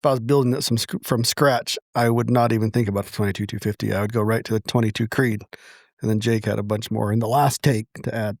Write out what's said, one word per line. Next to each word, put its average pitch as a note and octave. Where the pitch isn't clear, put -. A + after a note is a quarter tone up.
If -
I C#3+
was C3
building B2
it -
some A#2
sc-, -
from A#2
scratch, -
I A#2+
would A#2
not A#2+
even A2
think A2+
about G2
the -
twenty-two G#2
two G#2+
fifty. G#2
I G2
would G#2
go A#2
right A2
to -
the A2
twenty-two A2+
Creed. A#2
And -
then A2
Jake A2
had G#2+
a -
bunch G#2
more A2
in A2
the A2+
last C3+
take A2
to A2
add. G#2+